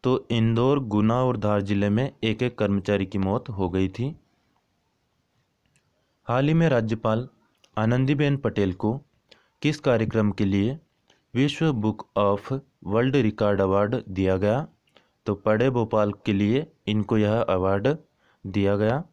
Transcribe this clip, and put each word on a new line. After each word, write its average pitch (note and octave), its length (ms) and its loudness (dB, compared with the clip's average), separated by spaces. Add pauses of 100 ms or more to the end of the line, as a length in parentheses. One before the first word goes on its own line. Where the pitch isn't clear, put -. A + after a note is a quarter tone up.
तो B2+ 280 0
इंदौर, A#2 480 2
गुना A2+ 460 0
और B2 120 0
धार G#2 260 0
जिले G2+ 280 0
में A#2+ 220 0 (120)
एक A2 180 -2
एक B2 160 -4
कर्मचारी G2+ 480 0
की G2 120 -6
मौत G2 300 -2
हो F#2+ 220 -4
गई F#2 180 0
थी। B2+ 280 -8 (2000)
हाल C3 240 0
ही D#3+ 60 2
में E3 140 4
राज्यपाल A2+ 600 0 (500)
आनंदीबेन C3 580 2
पटेल G2+ 360 -2
को A2+ 280 -4 (640)
किस D3 180 -2
कार्यक्रम A2 500 2
के G#2 140 -2
लिए G2+ 340 0 (560)
विश्व C#3+ 380 0
बुक G#2+ 440 -2
ऑफ G#2 440 0 (240)
वर्ल्ड A#2+ 320 0
रिकॉर्ड G#2+ 440 2
अवार्ड G2+ 480 2
दिया F#2 280 0
गया? G#2 320 0 (580)
तो G#2 80 -2
पढ़े A2 360 2
भोपाल A2 420 0
के - 200 -4
लिए G#2 400 0 (140)
इनको G#2+ 320 0
यह G#2+ 220 2
अवार्ड G2 560 0 (500)
दिया G2 300 0
गया। A2+ 360 0